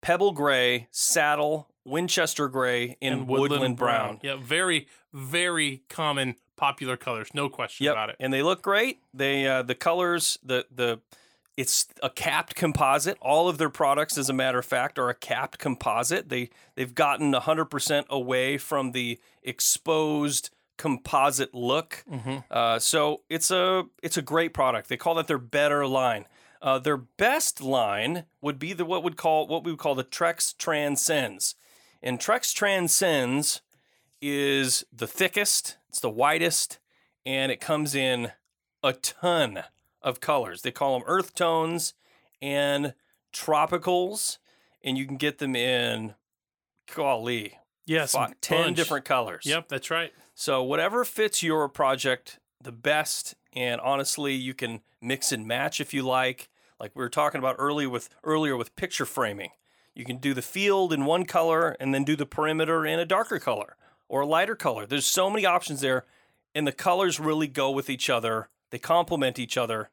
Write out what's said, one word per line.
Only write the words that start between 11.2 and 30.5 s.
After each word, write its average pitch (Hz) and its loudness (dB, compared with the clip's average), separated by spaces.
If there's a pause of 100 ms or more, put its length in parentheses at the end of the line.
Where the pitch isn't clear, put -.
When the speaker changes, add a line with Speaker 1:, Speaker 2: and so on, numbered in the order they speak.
Speaker 1:
it's - 0 (140)
a - 0
capped - -2
composite. 147 2
All 156 4
of 160 -2
their 156 2
products, 147 2
as 135 -2
a - 0
matter 131 2
of 123 -6
fact, 131 -2
are 123 0
a 120 -2
capped - -4
composite. 123 -2
They, 123 -4 (280)
they've 123 -6
gotten 143 2
a 123 4
hundred 156 2
percent 143 0
away 131 0
from 135 -2
the 120 -4 (240)
exposed 151 0 (280)
composite 139 0
look. 127 -2
Speaker 2:
Mm-hmm. 135 -6 (120)
Speaker 1:
Uh, 117 2
so 151 2
it's 165 0
a, 185 2 (180)
it's - -2
a 165 -2
great 165 0
product. 127 2
They 135 -2
call 170 0
that 160 0
their 147 2
better 143 2
line. 127 2 (380)
Uh, 135 2
their 143 0
best 233 0
line 127 0 (160)
would 143 -4
be 160 -6
the, 175 -2
what 170 -2
would 170 -2
call, 156 2
what 151 -4
we 170 -4
would 156 -6
call 143 0
the 131 -4
Trex - -2